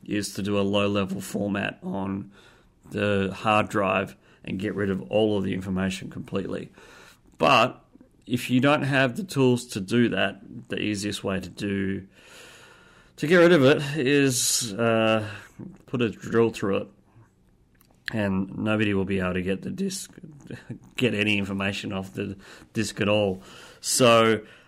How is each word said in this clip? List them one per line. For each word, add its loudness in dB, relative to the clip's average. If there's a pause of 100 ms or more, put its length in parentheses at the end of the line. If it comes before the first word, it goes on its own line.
is -4
to -6
do -2
a 2
low-level 0
format -6
on -8 (580)
the 0
hard 0
drive -2 (280)
and -8
get -6
rid -2
of -2 (100)
all 2
of -2
the -4
information -4
completely. -8 (680)
But 4 (420)
if -4
you 4
don't 4
have 0
the -6
tools 2
to -8
do 2
that, -2 (280)
the -6
easiest -4
way -4
to -12
do, -6 (1080)
to -4
get 4
rid 8
of 8
it 6 (140)
is, 0
uh, 2 (600)
put -4
a 0
drill 0
through -4
it, -6 (1200)
and -2
nobody 0
will 0
be -4
able -2
to -2
get -4
the -10
disk, -8 (440)
<laughs> -18
get 0
any 2
information -4
off -8
the -8 (360)
disk -4
at 2
all. 2 (380)
So 6 (280)